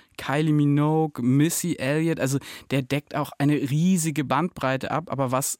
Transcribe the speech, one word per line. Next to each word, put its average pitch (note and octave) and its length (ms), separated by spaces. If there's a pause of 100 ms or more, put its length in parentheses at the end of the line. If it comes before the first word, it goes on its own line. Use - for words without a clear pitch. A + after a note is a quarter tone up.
(160)
Kylie D3+ 360
Minogue, D3+ 720
Missy D3+ 540
Elliott. D#3 420
Also C3+ 180 (320)
der C#3 120
deckt - 340
auch D3 220
eine C#3+ 160
riesige D3+ 680
Bandbreite C3 680
ab, - 180
aber C3 220
was C3 280